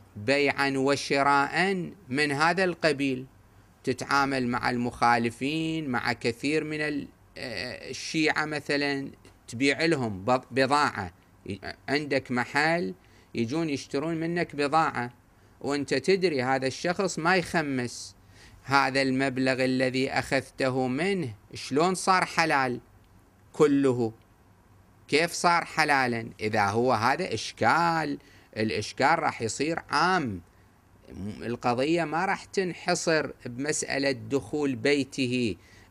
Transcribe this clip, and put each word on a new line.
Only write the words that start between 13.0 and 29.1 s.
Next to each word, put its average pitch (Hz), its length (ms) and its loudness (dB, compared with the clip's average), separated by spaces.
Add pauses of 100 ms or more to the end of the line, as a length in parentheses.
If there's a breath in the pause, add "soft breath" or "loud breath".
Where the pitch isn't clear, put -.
يجون 147 340 0
يشترون 143 460 -2
منك 165 400 -2
بضاعة، 139 580 0 (480 soft breath)
وأنت 143 320 -2
تدري 160 500 2
هذا 131 240 2
الشخص 170 520 -2
ما 175 160 4
يخمس، 147 800 -2 (480 loud breath)
هذا 135 380 2
المبلغ 131 640 0
الذي 131 460 0
أخذته 131 760 -2
منه 156 460 -2 (200)
شلون 160 420 0
صار 185 300 2
حلال 139 540 0 (720)
كله؟ 135 600 4 (920)
كيف 165 240 2
صار 170 340 2
حلالًا؟ 127 640 0 (100)
إذا 107 260 2
هو 117 280 2
هذا 123 400 0
إشكال، 151 880 0 (380 loud breath)
الإشكال 110 640 0